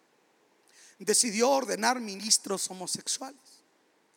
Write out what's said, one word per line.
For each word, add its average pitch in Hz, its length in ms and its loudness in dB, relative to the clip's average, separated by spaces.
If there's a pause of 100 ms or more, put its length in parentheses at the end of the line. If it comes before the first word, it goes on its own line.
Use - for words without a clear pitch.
(1000)
decidió 214 500 2
ordenar 247 500 2
ministros 196 720 -2
homosexuales. 226 680 -8 (760)